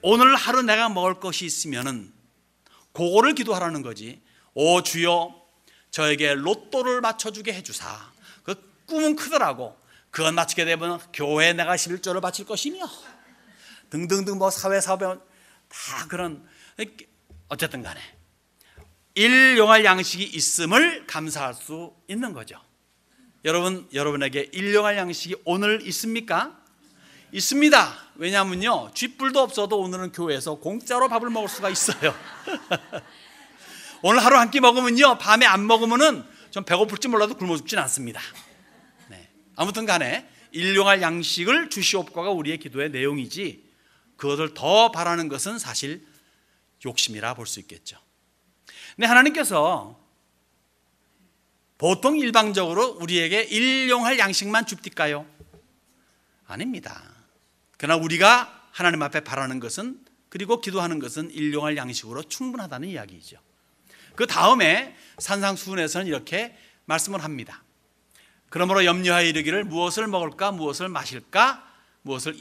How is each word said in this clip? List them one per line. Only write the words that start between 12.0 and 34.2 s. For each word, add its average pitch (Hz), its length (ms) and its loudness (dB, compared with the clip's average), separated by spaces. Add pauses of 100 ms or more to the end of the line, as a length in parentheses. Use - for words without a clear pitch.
조를 185 180 -4
바칠 180 240 -6
것이며." 302 440 -8 (1000)
등등등 190 480 -4
뭐 190 120 2
사회 196 300 -2
사업에 190 260 -2
다 - 1040 -12
그런, 175 380 -8 (1040)
어쨌든 147 340 -8
간에 - 180 -16 (1120)
일용할 226 720 6
양식이 185 400 2
있음을 196 840 0
감사할 151 480 -8
수 160 380 -14 (160)
있는 220 240 -6
거죠. 113 280 -18 (840)
여러분, 175 480 -2
여러분에게 139 600 -2
일용할 208 440 2
양식이 175 480 -6
오늘 208 440 0
있습니까? 226 680 -4 (760)
있습니다. 262 760 4 (100)
왜냐하면요, 185 800 0
쥐뿔도 262 460 -2
없어도 208 400 0
오늘은 185 320 -6
교회에서 151 440 -6
공짜로 240 520 -2
밥을 233 220 -4
먹을 220 180 -4
수가 196 220 -6
있어요. 170 440 0 (300)
<laughs> - 1600 -12
오늘 214 220 6